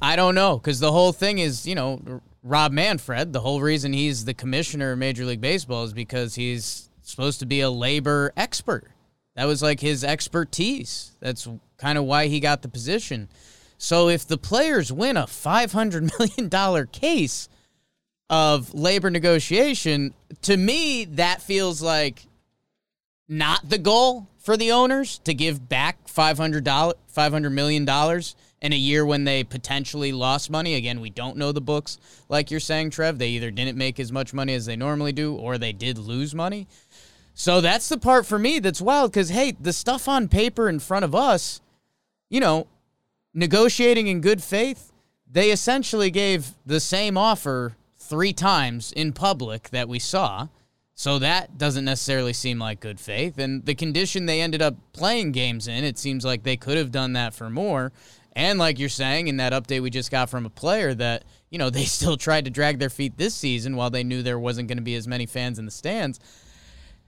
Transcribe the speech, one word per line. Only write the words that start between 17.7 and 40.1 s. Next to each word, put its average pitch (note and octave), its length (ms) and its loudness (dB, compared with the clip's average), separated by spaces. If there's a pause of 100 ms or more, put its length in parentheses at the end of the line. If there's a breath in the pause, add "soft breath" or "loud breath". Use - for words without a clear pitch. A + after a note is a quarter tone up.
of D3+ 440 2
labor F#3 340 2
negotiation, E3+ 1040 2 (300)
to G3+ 120 4
me, B3+ 480 2
that F3 380 0
feels F#3 400 0
like D3+ 460 0 (1000)
not D#3 400 0
the G3+ 120 0
goal A#3 480 4 (100)
for G#3+ 180 2
the A3+ 160 2
owners B3+ 520 2
to E3 100 0
give C#3+ 340 -2
back C#3 400 -2
five D#3 300 2
hundred D3+ 260 0
dollar, D3 300 2 (140)
five D3+ 240 2
hundred D3 180 0
million D3 360 2
dollars D#3 500 0 (260 soft breath)
in D3 100 -2
a D3+ 40 2
year C#3+ 280 4
when D3 200 2
they C3+ 200 2
potentially C#3 680 -4
lost C3 400 0
money. D#3+ 240 0
Again, A#2+ 260 -4
we A2 80 -10
don't A#2+ 280 -8
know C#3+ 140 -2
the D3 80 -2
books, D3 380 -4 (300 soft breath)
like D3 240 -2
you're D#3 80 -2
saying, D#3 320 -2
Trev. D#3+ 260 0
They B2 120 -2
either A#2 200 -4
didn't B2 300 -4
make C3 200 -2
as A#2 120 -6
much C3+ 200 -4
money C3+ 220 -4
as A#2 140 -4
they A#2 80 -6
normally D3 360 -2
do, D3+ 220 -2
or B2 240 -6
they A2+ 160 -4
did A2+ 240 -6
lose B2 380 -6
money. F#3+ 320 -6 (640 soft breath)
So F3 280 4
that's F#3 280 2
the D4+ 80 0
part B3 300 6
for G#3 100 0
me C4+ 220 2
that's F#3+ 200 0
wild, B3 320 4
'cause, F#3+ 180 2
hey, A#3+ 300 0
the E3 140 -2
stuff B3 340 -2
on C4 200 4